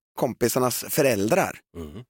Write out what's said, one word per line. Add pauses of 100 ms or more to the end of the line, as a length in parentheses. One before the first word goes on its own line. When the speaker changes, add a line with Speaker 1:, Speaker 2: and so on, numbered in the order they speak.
(160)
Speaker 1:
kompisarnas
föräldrar. (180)
Speaker 2:
Mm.